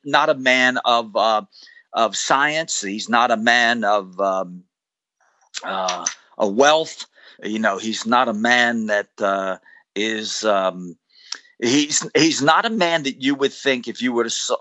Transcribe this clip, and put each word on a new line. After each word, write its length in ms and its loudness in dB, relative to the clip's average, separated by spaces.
not 260 2
a 40 4
man 520 2
of, 300 0
uh, 280 2
of 240 0
science. 640 0
He's 280 -6
not 200 4
a 80 2
man 460 2
of, 360 0
um, 440 -2
uh, 420 -6
a 100 0
wealth. 580 2
You 160 -4
know, 180 0
he's 280 -6
not 220 2
a 60 0
man 540 2
that, 220 -2
uh, 380 -2
is, 480 -4
um, 540 -2
he's, 560 0
he's 260 2
not 240 2
a 40 -4
man 340 0
that 180 -6
you 140 0
would 180 -2
think 340 -2
if 140 -10
you 120 -2
were 100 0
to 40 -6
s-, 340 -6